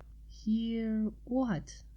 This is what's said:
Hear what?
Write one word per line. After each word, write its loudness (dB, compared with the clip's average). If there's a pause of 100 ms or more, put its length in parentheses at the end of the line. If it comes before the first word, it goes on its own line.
(300)
Hear 2 (140)
what? 0 (140)